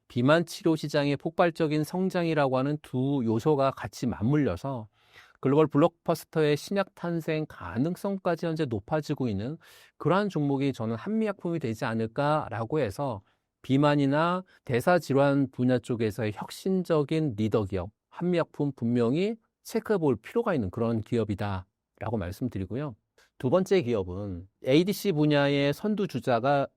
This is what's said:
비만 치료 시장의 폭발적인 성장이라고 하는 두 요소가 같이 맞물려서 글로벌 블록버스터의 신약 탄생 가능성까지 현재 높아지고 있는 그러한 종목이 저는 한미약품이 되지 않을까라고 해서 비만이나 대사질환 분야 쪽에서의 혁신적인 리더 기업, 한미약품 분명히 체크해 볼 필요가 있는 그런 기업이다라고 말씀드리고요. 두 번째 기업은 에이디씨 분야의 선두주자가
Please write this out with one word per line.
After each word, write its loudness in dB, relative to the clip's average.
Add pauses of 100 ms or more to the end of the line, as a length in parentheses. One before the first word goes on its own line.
비만 4
치료 0
시장의 -2
폭발적인 0
성장이라고 0
하는 0
두 -2
요소가 2
같이 -6
맞물려서 -2 (520)
글로벌 4
블록버스터의 0
신약 -4
탄생 -4
가능성까지 -4
현재 -2
높아지고 -4
있는 -4 (400)
그러한 0
종목이 0
저는 -4
한미약품이 -4
되지 -4
않을까라고 -2
해서 -4 (400)
비만이나 2 (220)
대사질환 2
분야 2
쪽에서의 -2
혁신적인 -2
리더 2
기업, -4 (260)
한미약품 -2
분명히 0 (280)
체크해 -2
볼 4
필요가 -2
있는 -2
그런 0
기업이다라고 -4
말씀드리고요. -6 (420)
두 -2
번째 4
기업은 -4 (160)
에이디씨 2
분야의 2
선두주자가 0